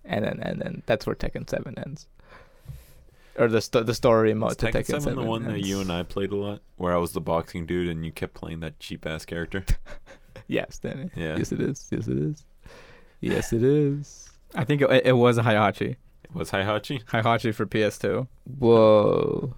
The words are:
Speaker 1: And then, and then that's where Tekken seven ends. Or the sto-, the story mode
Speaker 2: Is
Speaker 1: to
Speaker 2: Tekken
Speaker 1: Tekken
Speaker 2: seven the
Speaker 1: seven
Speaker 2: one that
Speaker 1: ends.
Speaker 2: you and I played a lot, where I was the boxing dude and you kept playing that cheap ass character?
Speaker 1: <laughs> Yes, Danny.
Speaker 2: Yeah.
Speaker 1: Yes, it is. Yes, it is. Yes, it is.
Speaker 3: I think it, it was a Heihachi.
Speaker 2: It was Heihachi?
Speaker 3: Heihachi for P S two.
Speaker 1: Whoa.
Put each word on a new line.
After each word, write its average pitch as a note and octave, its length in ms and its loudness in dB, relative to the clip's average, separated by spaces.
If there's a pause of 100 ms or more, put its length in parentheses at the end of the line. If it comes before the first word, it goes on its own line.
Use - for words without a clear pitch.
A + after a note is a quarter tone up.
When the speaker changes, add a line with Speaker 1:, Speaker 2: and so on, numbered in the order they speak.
Speaker 1:
And G#2 180 -2
then, - 180 -6
and - 180 -6
then - 260 -8
that's A2 200 0
where A2+ 80 -2
Tekken - 340 -6
seven - 300 -8
ends. - 300 -14 (1300)
Or A#2 80 4
the A2 140 4
sto-, A2+ 240 0
the A#2 100 0
story A2+ 400 4
mode A2+ 160 0
Speaker 2:
Is A2+ 60 -6
Speaker 1:
to - 100 -2
Speaker 2:
Tekken A2+ 60 0
Speaker 1:
Tekken A#2 140 0
Speaker 2:
seven D3 180 -2
the C3+ 60 0
Speaker 1:
seven A#2+ 160 -4
Speaker 2:
one A2+ 180 -4
that A2 100 -4
Speaker 1:
ends. G2 140 -4
Speaker 2:
you G2 120 -2
and F#2 120 -4
I F2 100 -2
played G2 300 -4
a G2+ 40 -4
lot, G2+ 260 -6 (160)
where F2+ 140 0
I F2 40 2
was F2 160 0
the - 80 -4
boxing E2 440 -4
dude F2 240 -2
and D#2+ 160 -6
you D#2+ 60 -6
kept - 240 -8
playing D#2+ 260 -10
that D#2+ 200 -12
cheap - 260 -12
ass D#2+ 180 -8
character? E2+ 460 -6
Speaker 1:
<laughs> - 40 6 (760)
Yes, - 320 -4
Danny. C#3 340 -8
Speaker 2:
Yeah. D#2+ 240 -4
Speaker 1:
Yes, - 140 -4
it - 80 -4
is. - 320 -6
Yes, - 160 -6
it C3+ 100 -2
is. D3+ 260 -4 (760)
Yes, - 320 -2
it A2+ 100 0
is. C#3+ 680 0 (280)
Speaker 3:
I D3+ 80 -2
think C#3+ 180 2
it, - 80 4 (160)
it B2+ 60 6
was A#2+ 260 6
a A2+ 40 2
Heihachi. G#2 500 2
Speaker 2:
It - 420 -18
was - 160 -6
Heihachi? G#2+ 540 -2
Speaker 3:
Heihachi A#2 500 0
for A2 100 -2
P G#2+ 200 0
S G#2 120 0
two. A2 300 -2 (320)
Speaker 1:
Whoa. A2 1000 6